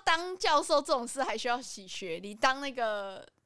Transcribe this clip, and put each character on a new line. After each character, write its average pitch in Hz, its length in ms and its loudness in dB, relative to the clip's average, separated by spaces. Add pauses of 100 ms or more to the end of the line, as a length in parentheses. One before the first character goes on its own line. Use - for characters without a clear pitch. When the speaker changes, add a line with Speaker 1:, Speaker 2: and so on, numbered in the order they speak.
Speaker 1:
当 349 340 2
教 311 240 4
授 294 200 4
这 277 100 0
种 247 160 0
事 269 160 -2
还 262 140 -2
需 233 100 -4
要 247 140 0
洗 196 260 -12
学 175 320 -6
历， 202 140 -10
Speaker 2:
但 262 220 4
Speaker 1:
当 277 60 -8
那 277 100 -4
个 208 540 -4 (200)